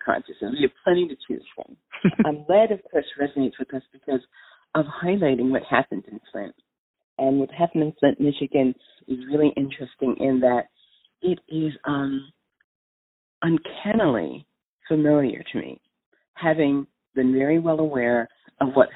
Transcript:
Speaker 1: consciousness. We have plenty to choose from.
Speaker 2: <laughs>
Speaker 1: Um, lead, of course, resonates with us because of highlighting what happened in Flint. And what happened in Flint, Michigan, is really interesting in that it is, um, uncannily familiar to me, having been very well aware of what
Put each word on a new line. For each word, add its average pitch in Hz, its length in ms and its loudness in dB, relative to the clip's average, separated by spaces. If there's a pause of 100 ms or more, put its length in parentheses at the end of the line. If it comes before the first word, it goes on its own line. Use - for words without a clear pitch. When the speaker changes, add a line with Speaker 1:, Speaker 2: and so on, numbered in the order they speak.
Speaker 1:
consciousness. - 520 -6
We 147 60 -4
have 135 80 2 (120)
plenty 180 260 2
to 139 80 -14 (120)
choose - 160 -8 (100)
from. - 220 -16 (280)
Speaker 2:
<laughs> 208 220 4
Speaker 1:
Um, 151 240 -4
lead, 208 200 6
of 202 100 -4 (100)
course, 147 160 -2 (120)
resonates 143 400 -2
with - 140 -10
us 131 180 -8
because 135 300 -6 (540)
of 202 100 2 (180)
highlighting 147 480 2
what 131 180 0
happened 123 420 -2
in 107 100 -16 (100)
Flint. 98 240 -12 (640)
And 135 220 2
what 135 100 -2
happened 170 320 0
in 151 160 -2
Flint, 139 220 2
Michigan, 139 540 0 (340)
is 127 100 -4 (140)
really 147 240 4
interesting 135 640 -4
in 131 200 2
that 123 240 2 (580)
it 180 160 0 (100)
is, 156 240 -4 (140)
um, 139 440 -4 (1080)
uncannily 160 1080 -2 (400)
familiar 147 560 2 (100)
to - 60 -6
me, - 220 -10 (540)
having 147 520 0 (280)
been 127 180 2
very 139 260 2
well 165 220 0
aware 123 480 0 (320)
of 135 140 0
what 135 220 6